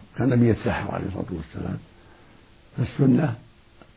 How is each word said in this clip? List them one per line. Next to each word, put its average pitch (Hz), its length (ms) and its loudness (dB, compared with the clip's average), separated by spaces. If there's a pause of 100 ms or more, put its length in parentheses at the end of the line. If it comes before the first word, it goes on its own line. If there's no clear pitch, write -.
(180)
كان 123 140 2
النبي 120 160 6
يتسحر 101 460 -2
عليه 87 120 -6
الصلاة 92 240 -6
والسلام، 90 480 -8 (960)
فالسنة 127 580 2 (640)